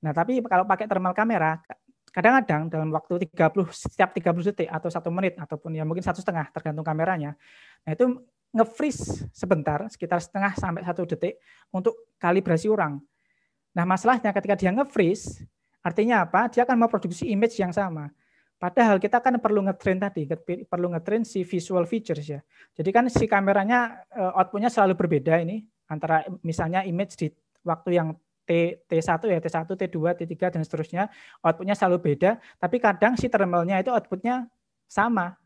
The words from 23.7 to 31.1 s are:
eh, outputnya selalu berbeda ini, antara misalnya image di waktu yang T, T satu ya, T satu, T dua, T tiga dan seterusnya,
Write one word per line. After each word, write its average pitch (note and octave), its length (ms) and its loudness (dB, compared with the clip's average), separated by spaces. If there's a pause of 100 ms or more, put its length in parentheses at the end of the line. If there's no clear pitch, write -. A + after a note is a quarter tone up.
eh, F#3 240 -2
outputnya G3+ 320 0
selalu G3 320 4
berbeda D#3+ 400 2
ini, F#3+ 240 -6 (240)
antara D#3 400 0 (160)
misalnya E3+ 400 -2
image F#3+ 320 -4
di D#3 160 -4 (320)
waktu E3+ 320 -2
yang D#3+ 240 0 (240)
T, E3+ 400 0
T E3 160 0
satu E3 320 0
ya, E3+ 80 2
T E3 80 -6
satu, E3 320 -4
T F#3+ 80 -2
dua, E3+ 240 -2
T F3 160 -6
tiga E3+ 240 -2
dan E3 160 -4
seterusnya, E3+ 400 -4 (320)